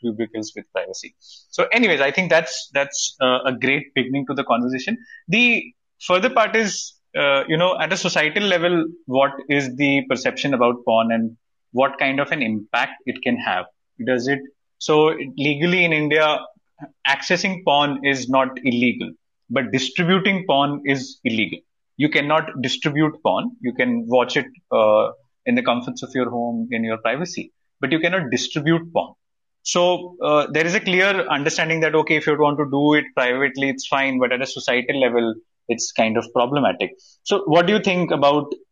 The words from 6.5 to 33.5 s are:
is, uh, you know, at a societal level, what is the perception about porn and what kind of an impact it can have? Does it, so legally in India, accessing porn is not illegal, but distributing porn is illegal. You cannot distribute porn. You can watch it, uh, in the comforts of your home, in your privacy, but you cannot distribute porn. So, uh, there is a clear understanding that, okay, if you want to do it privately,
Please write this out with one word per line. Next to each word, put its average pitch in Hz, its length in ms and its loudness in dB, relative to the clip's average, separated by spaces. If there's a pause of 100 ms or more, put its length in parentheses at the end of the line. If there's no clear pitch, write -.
is, 214 380 -4 (220)
uh, 139 320 2
you 160 80 0
know, 180 240 2
at 160 120 -2
a 196 40 0
societal 170 480 0
level, 175 420 2 (200)
what 135 260 2 (160)
is 139 280 0
the 139 320 2
perception 135 460 -2
about 123 300 2
porn 113 280 2
and 113 240 -2 (360)
what 131 260 2
kind 139 220 0
of 143 100 -2
an 156 120 -2
impact 113 500 -2 (140)
it - 160 -8
can 120 140 0
have? 92 280 -2 (420)
Does 127 220 0
it, 139 120 0 (380)
so 156 360 4 (220)
legally 151 480 0
in 165 80 2
India, 151 480 2 (640)
accessing 180 580 -2
porn 143 400 2
is 135 240 0
not 131 200 2 (160)
illegal, 120 460 0 (380)
but 120 240 -2
distributing 180 760 0
porn 143 380 0
is 139 400 -4
illegal. 107 340 -2 (380)
You 143 120 2
cannot 156 420 0 (120)
distribute 151 600 0
porn. 95 280 0 (100)
You 123 140 -4
can 120 320 -2
watch 123 300 2
it, 131 100 0 (240)
uh, 107 400 4 (360)
in 123 80 2
the 123 80 2
comforts 123 400 -4
of 127 120 -10
your 127 160 0
home, 117 400 -6
in 113 140 -2
your 110 140 -4
privacy, 131 540 -6 (280)
but 131 120 -2
you 160 60 2
cannot 170 320 -2
distribute 165 600 -2
porn. - 220 -2 (480)
So, 180 600 0
uh, 147 280 2
there 151 160 0
is 175 80 0
a 214 60 0
clear 185 480 2
understanding 160 520 -2
that, 156 140 2
okay, 156 220 2
if 147 100 -4
you 151 120 2
want 147 200 2
to 147 120 0
do 147 240 4
it 151 200 2
privately, 135 540 0